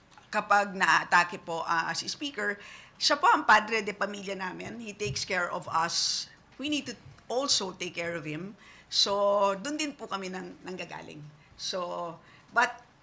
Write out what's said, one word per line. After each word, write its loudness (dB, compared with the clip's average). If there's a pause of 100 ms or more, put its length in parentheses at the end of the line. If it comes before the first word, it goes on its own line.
(340)
kapag 4
na-atake 4
po, -4
uh, 0
si -4
Speaker, -4 (400)
siya 2
po 6
ang 4
padre 6
de -4
pamilya -6
namin. -8
He -12
takes -4
care -2
of -6
us. 0 (320)
We -6
need -2
to -8 (320)
also 0
take -6
care -4
of -8
him. -8 (320)
So, 4
dun -4
din -4
po -12
kami -6
nang, -10
nanggagaling. -10 (320)
So, -6 (320)
but, 4 (280)